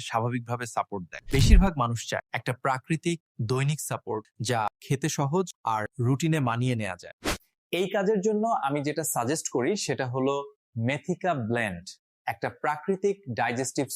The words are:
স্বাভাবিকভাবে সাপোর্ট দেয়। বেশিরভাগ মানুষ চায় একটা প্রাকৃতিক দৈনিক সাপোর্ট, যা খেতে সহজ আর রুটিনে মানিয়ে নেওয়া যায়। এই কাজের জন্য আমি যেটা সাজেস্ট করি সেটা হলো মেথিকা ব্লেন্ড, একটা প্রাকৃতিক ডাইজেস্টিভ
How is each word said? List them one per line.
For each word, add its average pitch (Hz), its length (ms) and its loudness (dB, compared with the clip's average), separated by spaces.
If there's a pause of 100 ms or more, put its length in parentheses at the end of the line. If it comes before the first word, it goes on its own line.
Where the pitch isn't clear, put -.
স্বাভাবিকভাবে 120 580 -2 (100)
সাপোর্ট 101 360 -4
দেয়। 73 120 -14 (120)
বেশিরভাগ - 380 10 (100)
মানুষ 117 160 -2 (100)
চায় 98 140 -4 (140)
একটা 120 160 -4 (100)
প্রাকৃতিক 156 540 -2 (340)
দৈনিক 139 280 0 (100)
সাপোর্ট, 110 340 -6 (260)
যা 120 100 2 (240)
খেতে 143 240 -2 (100)
সহজ 156 280 2 (280)
আর 107 100 0 (220)
রুটিনে 156 340 2 (100)
মানিয়ে 120 320 0
নেওয়া 92 220 -6
যায়। - 120 -18 (580)
এই 180 220 0
কাজের 202 260 2
জন্য 214 220 0 (240)
আমি 143 200 -2
যেটা 151 160 -2 (100)
সাজেস্ট 135 420 -2
করি 135 160 2 (140)
সেটা 135 280 -2
হলো 135 200 0 (540)
মেথিকা 170 440 -2 (180)
ব্লেন্ড, 104 360 -2 (420)
একটা 120 220 -4 (120)
প্রাকৃতিক 190 560 -2 (220)
ডাইজেস্টিভ 123 560 -2